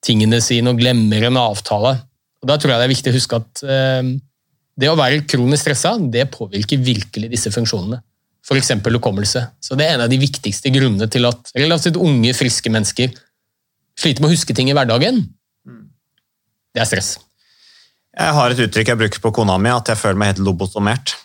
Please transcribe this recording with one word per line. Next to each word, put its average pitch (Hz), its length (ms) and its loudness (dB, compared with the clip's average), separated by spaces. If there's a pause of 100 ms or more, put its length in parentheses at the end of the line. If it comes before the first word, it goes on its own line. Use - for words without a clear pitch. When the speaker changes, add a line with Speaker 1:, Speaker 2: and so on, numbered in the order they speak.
Speaker 1:
tingene 110 400 4
sine 120 280 2
og 120 80 2
glemmer 113 480 2
en 127 120 2
avtale. 110 560 0 (480)
Og 131 60 -2
da 151 100 2
tror 147 140 2
jeg 117 80 2
det 127 60 2
er 135 60 2
viktig 127 180 -2
å 127 60 2
huske 120 220 -2
at, - 240 -12
eh, 131 500 0 (640)
det 139 120 2
å 165 80 2
være 147 320 2
kronisk 131 340 2
stresset, 165 480 0
det 123 220 0
påvirker 104 480 -4
virkelig 113 500 -4
disse 117 220 -4
funksjonene. 110 480 -4 (420)
For - 160 0
eksempel 117 380 0
hukommelse. 113 480 -2 (180)
Så 131 160 -6
det 156 80 2
er 165 80 0
en 123 80 0
av 117 80 2
de 131 80 2
viktigste 139 540 -2
grunnene 113 360 2
til 120 160 0
at 120 300 -4
relativt 160 400 0
unge, 131 400 2
friske 120 340 -2
mennesker 113 440 -2 (800)
sliter 143 240 -2
med 151 100 4
å 170 40 4
huske 165 200 -2
ting 131 140 0
i 139 80 2
hverdagen. 147 460 2 (420)
Speaker 2:
Mm. 110 220 -20 (880)
Speaker 1:
Det 117 60 -2
er 113 80 -2
stress. - 240 -4 (1000)
Speaker 2:
Jeg 156 240 -2
har 123 160 2
et 123 80 0
uttrykk 110 300 0
jeg 117 80 0
bruker 110 240 -2
på 113 100 0
kona 104 240 2
mi, 104 160 2
at 120 160 -2
jeg 110 80 0
føler 101 220 0
meg 101 140 2
helt 95 120 -4
lobotomert. 98 800 -2